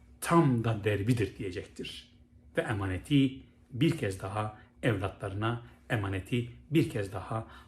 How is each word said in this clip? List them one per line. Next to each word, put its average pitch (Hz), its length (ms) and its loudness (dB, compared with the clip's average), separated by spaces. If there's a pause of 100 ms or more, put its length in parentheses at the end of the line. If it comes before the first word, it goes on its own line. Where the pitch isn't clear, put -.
(200)
tam 135 440 4
da 107 200 0
derbidir 104 540 2
diyecektir. - 760 -10 (440)
Ve 165 60 0
emaneti 123 800 2 (280)
bir 135 280 2
kez 98 240 -4
daha 104 360 -4 (240)
evlatlarına, 104 800 -2 (280)
emaneti 101 600 -2 (200)
bir 151 200 2
kez 98 220 -4
daha 110 340 -6 (220)